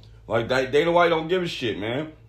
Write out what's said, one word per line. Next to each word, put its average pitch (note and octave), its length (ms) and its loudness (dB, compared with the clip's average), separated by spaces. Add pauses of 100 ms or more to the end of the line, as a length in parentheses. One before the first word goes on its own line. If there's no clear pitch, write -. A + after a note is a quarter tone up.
(260)
Like, A2+ 220 0
Da-, B2+ 180 0
Dana D3+ 240 2
White F3 200 4
don't D#3+ 180 0
give F3+ 140 0
a E3+ 60 -4
shit, G2+ 300 -4
man. B2 340 -6 (160)